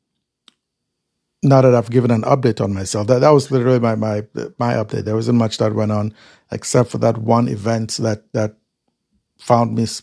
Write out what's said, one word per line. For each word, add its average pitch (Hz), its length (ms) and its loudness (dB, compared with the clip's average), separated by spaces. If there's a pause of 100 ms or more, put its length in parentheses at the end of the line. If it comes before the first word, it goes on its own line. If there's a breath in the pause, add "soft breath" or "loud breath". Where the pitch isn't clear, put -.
(1400)
now 135 180 6
that 127 140 6
I've 117 160 0
given 120 200 2
an 113 120 0
update 127 380 0
on 101 120 -4
myself, 98 360 -6
that, 127 120 2
that 151 100 6
was 135 200 4
literally 127 280 2
my, 117 160 0
my, 107 300 -4 (340)
my 123 160 -2
update. 107 300 -4
There 107 100 -4
wasn't 117 240 0
much 113 200 0
that 110 160 0
went 107 180 -2
on 104 220 -4 (360 soft breath)
except 117 400 -2
for 117 80 -6
that 117 200 0
one 117 280 2
event 110 520 -4
that, 107 340 -6
that 107 240 -4 (840)
found 117 360 0
me 117 100 -2
s-, - 180 -8